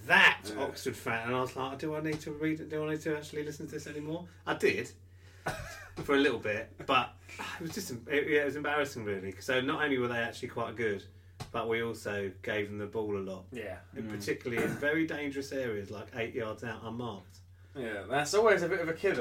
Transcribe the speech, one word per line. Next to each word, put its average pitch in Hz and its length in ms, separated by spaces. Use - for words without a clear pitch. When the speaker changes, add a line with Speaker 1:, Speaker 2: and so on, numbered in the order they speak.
Speaker 1:
that, 170 380
Speaker 2:
Yeah. - 180
Speaker 1:
Oxford - 320
fan?" 113 320
And 123 80
I 127 60
was 127 140
like, 135 240
"Do 156 160
I 151 60
need 156 200
to 156 100
read 156 280
it? 160 100
Do 151 160
I 156 60
need 156 100
to 156 160
actually 151 260
listen 147 240
to 147 60
this 151 140
anymore?" 151 380
I - 60
did - 380
<laughs> - 580
for 143 120
a 139 40
little 135 200
bit, 107 320
but 131 280
it - 20
was 165 100
just, 190 200
it, 143 380
yeah, 147 120
it 143 40
was 139 100
embarrassing, 147 480
really. 95 360
So 127 220
not 151 220
only 139 140
were 123 100
they 120 120
actually 117 300
quite 117 260
good, 107 280
but 117 160
we 117 160
also 104 480
gave 107 260
them 104 80
the 104 80
ball 104 320
a - 20
lot. 92 320
Speaker 2:
Yeah. 101 260
Speaker 1:
And 110 140
Speaker 3:
Mm. 104 100
Speaker 1:
particularly 113 440
in 101 60
very 156 380
dangerous 143 440
areas, 113 400
like 107 240
eight 113 200
yards 107 280
out, 113 200
unmarked. 113 560
Speaker 2:
Yeah, 110 340
that's - 240
always 208 300
a 165 60
bit 185 120
of 160 80
a 160 40
killer, 185 280